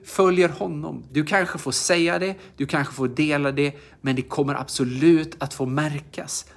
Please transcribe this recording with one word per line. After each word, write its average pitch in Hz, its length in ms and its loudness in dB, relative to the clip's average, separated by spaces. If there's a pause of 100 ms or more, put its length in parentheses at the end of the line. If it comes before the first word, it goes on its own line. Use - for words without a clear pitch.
följer 185 440 4
honom. 156 600 -6
Du 151 120 0
kanske 175 340 0
får 135 140 -4
säga 175 480 2
det, 190 160 -2 (220)
du 139 80 -2
kanske 139 280 -2
får 135 140 -2
dela 143 440 0
det, 143 220 0 (280)
men 135 140 0
det 127 60 0
kommer 143 340 -2
absolut 139 840 2
att - 140 -6
få 135 120 -4
märkas 147 800 -4 (120)